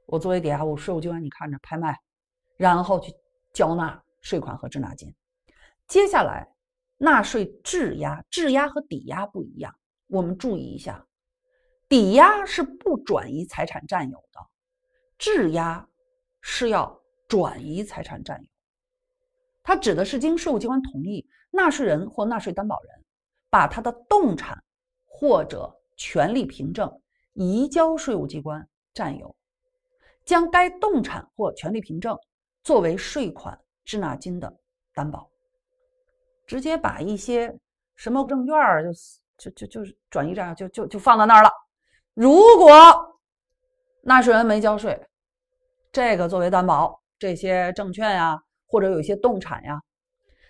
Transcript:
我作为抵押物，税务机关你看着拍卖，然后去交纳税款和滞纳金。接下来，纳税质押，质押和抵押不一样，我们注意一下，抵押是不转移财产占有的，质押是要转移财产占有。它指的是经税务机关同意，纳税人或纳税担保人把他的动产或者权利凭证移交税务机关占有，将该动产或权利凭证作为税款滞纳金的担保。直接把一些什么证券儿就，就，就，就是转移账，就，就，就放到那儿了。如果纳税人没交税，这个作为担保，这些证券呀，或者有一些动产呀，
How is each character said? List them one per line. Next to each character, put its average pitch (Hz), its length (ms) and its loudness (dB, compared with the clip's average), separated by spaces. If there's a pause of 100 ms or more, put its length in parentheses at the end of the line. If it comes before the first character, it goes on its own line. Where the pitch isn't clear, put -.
我 160 120 -6
作 185 140 -6
为 180 80 -2
抵 160 80 -6
押 147 160 -4
物， 156 140 -6
税 180 160 -8
务 160 80 -6
机 170 80 -8
关 170 120 -10
你 147 80 -12
看 151 220 -14
着 135 100 -12
拍 - 160 -14
卖， 160 200 -6 (580)
然 180 260 2
后 180 180 -2
去 - 140 -16 (400)
交 165 220 -2
纳 165 260 -8 (200)
税 - 180 -8
款 - 180 -12
和 131 120 -16
滞 143 100 -12
纳 123 160 -12
金。 - 180 -20 (760)
接 392 200 4
下 339 160 0
来， - 260 -8 (480)
纳 277 240 2
税 202 240 -6 (180)
质 320 320 -4
押， 151 340 -10
质 311 240 -2
押 277 160 0
和 294 120 -10
抵 294 240 -12
押 196 200 -10
不 202 180 -12
一 - 140 -20
样， 135 180 -16 (320)
我 190 140 -4
们 180 160 -8
注 233 180 -8
意 156 60 -10
一 127 160 -16
下， - 280 -18 (840)
抵 208 240 4
押 392 320 4
是 - 180 -8
不 277 340 -6
转 - 360 -6
移 160 120 -10
财 - 200 -10
产 - 220 -12
占 160 220 -6
有 135 80 -16 (140)
的， - 80 -20 (760)
质 302 340 0
押 165 360 -6 (540)
是 - 280 -6
要 180 320 -4 (260)
转 147 380 -4
移 160 180 -10
财 208 180 -16
产 - 220 -18
占 151 180 -16
有。 - 60 -20 (1160)
它 370 120 0
指 220 180 -2
的 160 100 -2
是 233 140 -6
经 311 200 -2
税 330 140 -6
务 240 60 0
机 - 100 -6
关 262 140 -2
同 143 220 -10
意， 196 260 -12 (220)
纳 370 180 0
税 285 160 -4
人 165 240 -2
或 - 160 -8
纳 226 140 -6
税 196 120 -10
担 196 160 -8
保 - 140 -8
人 - 220 -20 (460)
把 190 180 2
他 226 140 -12
的 233 100 -6 (180)
动 349 260 2
产 - 260 -14 (440)
或 226 400 0
者 - 280 -14 (220)
权 170 380 -4
利 240 120 -4
凭 147 280 -12
证 - 280 -8 (320)
移 202 340 -4
交 320 280 0
税 269 200 -6
务 147 120 -6
机 151 140 -14
关 151 260 -12 (260)
占 175 240 -10
有， - 180 -20 (880)
将 339 240 0
该 359 200 2
动 359 320 -2
产 - 340 -12
或 208 180 -6
权 165 200 -12
利 220 80 -8
凭 160 180 -14
证 220 180 -8 (460)
作 269 180 2
为 165 160 -2
税 214 340 -8
款 - 280 -18 (240)
滞 - 140 -12
纳 170 180 -8
金 175 240 -12
的 - 140 -16 (400)
担 143 160 -8
保。 - 200 -16 (1160)
直 254 140 -10
接 311 180 -4
把 - 220 -6
一 196 160 -6
些 233 420 -6 (380)
什 - 160 -10
么 269 160 -2
证 262 180 -4
券 285 80 -4
儿 214 300 2
就， 170 80 -6 (460)
就， - 140 -18
就， 202 160 -16
就 110 180 -16
是 98 120 -20 (120)
转 147 180 -4
移 180 80 -8
账， 180 180 -8
就， 190 140 -12
就， 202 180 -10
就 208 140 -10
放 226 180 4
到 214 80 2
那 226 120 6
儿 214 60 4
了。 214 60 8 (640)
如 254 220 4 (220)
果 320 600 12 (840)
纳 254 200 4
税 240 120 4
人 226 120 2
没 214 140 0
交 214 180 0
税， 208 300 -8 (840)
这 240 240 0
个 175 100 -2
作 185 120 -4
为 180 100 0
担 185 160 2
保， 160 360 0 (160)
这 202 160 -6
些 180 380 -2
证 190 220 -10
券 214 160 -4
呀， 165 340 -2 (240)
或 220 140 0
者 190 80 0
有 185 100 -2
一 151 40 -4
些 202 120 -4
动 202 240 -2
产 - 240 -12
呀， 147 180 -12 (680)